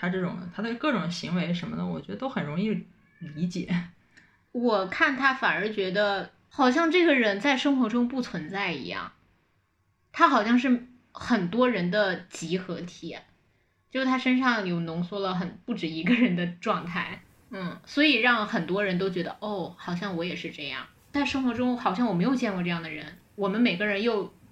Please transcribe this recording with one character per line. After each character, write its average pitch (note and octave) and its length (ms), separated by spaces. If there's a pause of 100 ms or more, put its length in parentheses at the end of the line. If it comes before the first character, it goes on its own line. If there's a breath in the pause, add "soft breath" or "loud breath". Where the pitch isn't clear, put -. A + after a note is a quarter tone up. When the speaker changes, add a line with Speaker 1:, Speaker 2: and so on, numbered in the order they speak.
Speaker 1:
他 F3 80
这 F#3 120
种， - 180 (160)
他 G3+ 80
的 A3+ 120
各 D4 180
种 E3+ 180
行 E3 240
为 E3+ 180
什 - 140
么 D#3 100
的， F3 80
我 E3 160
觉 F#3 120
得 G3+ 40
都 C4 120
很 G3 160
容 D3+ 160
易 G#3 260 (320)
理 D3+ 300
解。 F3+ 200 (840 soft breath)
Speaker 2:
我 A3+ 340
看 C#4 300
他 C4+ 180
反 G#3 180
而 F3+ 160
觉 G3+ 220
得 G3+ 400 (180)
好 C4 220
像 E4 180
这 E4+ 160
个 D#4+ 100
人 G#3+ 260
在 C#4 160
生 C4+ 240
活 A3+ 80
中 A#3+ 180
不 B3+ 160
存 D#3 260
在 F#3+ 220
一 C#3 160
样， F2+ 240 (1000)
他 E4 160
好 A#3+ 160
像 A#3 120
是 B3 300 (240)
很 G3 380
多 A#3+ 200
人 F3+ 220
的 G3 240 (160)
集 E3 260
合 F3 240
体， E3+ 360 (760)
就 B3+ 80
是 C4 80
他 B3+ 100
身 B3+ 220
上 A#3 300
有 F3 100
浓 E3 240
缩 G3+ 160
了 F#3+ 160
很， F3 300
不 A#3 100
止 F3 140
一 D#3+ 160
个 A3+ 100
人 A3+ 220
的 F3 100
状 F3 400
态。 F3 360 (280)
嗯， F3+ 340
所 D4 200
以 D4+ 100
让 A#3 320
很 F#3+ 200
多 G3 180
人 F#3 140
都 F#3+ 120
觉 F3 120
得， - 180
哦， G3+ 360
好 F3 200
像 F#3+ 200
我 E3 80
也 F3+ 120
是 - 140
这 D3 180
样。 C3 180 (240)
但 C#4+ 160
生 C4+ 160
活 B3 100
中 B3 240
好 G#3 180
像 B3 120
我 G3+ 80
没 F3 80
有 B3+ 140
见 A#3 160
过 F3+ 100
这 F3 60
样 E3+ 140
的 D#3+ 60
人， D3+ 160 (300)
我 G3+ 140
们 G#3 120
每 A#3+ 140
个 F#3+ 120
人 G3+ 160
又 G#3+ 300 (200)